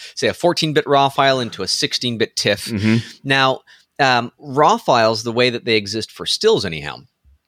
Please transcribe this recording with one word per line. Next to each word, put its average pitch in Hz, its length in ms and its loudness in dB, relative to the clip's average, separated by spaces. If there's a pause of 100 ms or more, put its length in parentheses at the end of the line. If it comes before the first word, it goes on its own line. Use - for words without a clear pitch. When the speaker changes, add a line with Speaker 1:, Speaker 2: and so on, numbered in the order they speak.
(160)
Speaker 1:
say, 123 120 -2
a 98 60 0
fourteen-bit 156 540 0
raw 139 220 4
file 135 300 2
into 113 220 -8
a 92 60 -4
sixteen-bit 117 680 -4
tiff. 104 300 -2
Speaker 2:
Mm-hmm. 110 320 0 (260)
Speaker 1:
Now, 135 380 0 (380)
um, 123 400 2
raw 151 380 2
files, 113 440 2
the 120 100 -6
way 123 200 2
that 117 140 -8
they 113 100 2
exist 104 360 -4
for - 140 -14
stills 208 400 0
anyhow, 73 340 -8 (480)